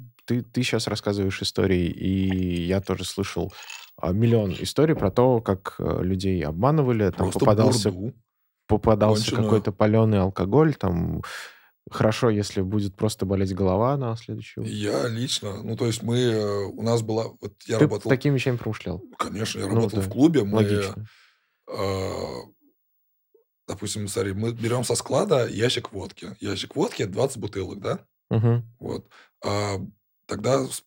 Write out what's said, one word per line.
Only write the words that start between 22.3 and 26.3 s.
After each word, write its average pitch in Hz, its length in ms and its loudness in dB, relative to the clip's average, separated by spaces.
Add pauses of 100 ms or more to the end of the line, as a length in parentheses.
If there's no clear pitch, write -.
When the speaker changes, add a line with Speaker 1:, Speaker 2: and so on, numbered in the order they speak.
Speaker 2:
допустим, 101 400 -8
смотри, 98 280 -2
мы 110 180 -2
берём 117 320 -2
со 120 120 0
склада 143 520 2
ящик 117 440 -2
водки. 95 480 -12